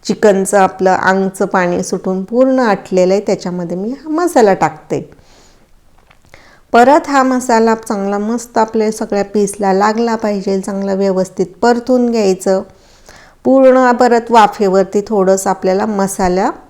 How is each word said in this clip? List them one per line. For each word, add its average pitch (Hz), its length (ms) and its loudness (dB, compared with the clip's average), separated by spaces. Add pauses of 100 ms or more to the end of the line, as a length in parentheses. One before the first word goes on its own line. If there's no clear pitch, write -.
चिकनचं 196 540 0
आपलं 190 340 2
आंगचं 190 540 0
पाणी 180 380 -2
सुटून 190 400 -6
पूर्ण 254 360 0
आटलेलं 196 540 0
आहे, 202 80 0
त्याच्यामध्ये 180 560 -6
मी 202 120 -6
हा 277 200 -12
मसाला 302 440 2
टाकते. 156 560 -4 (1600)
परत 277 360 4
हा 269 160 2
मसाला 247 520 2
चांगला 202 420 -6
मस्त 226 400 -6
आपल्या 220 340 0
सगळ्या 214 320 -4
पीसला 196 500 -2
लागला 220 420 0
पाहिजे, 202 460 -4
चांगला 196 320 -6
व्यवस्थित 185 520 -2 (160)
परतून 240 500 0
घ्यायचं. 196 500 0 (840)
पूर्ण 262 480 4
परत 233 400 2
वाफेवरती 202 760 2
थोडंसं 190 420 0
आपल्याला 190 360 -2
मसाला 196 640 -2 (180)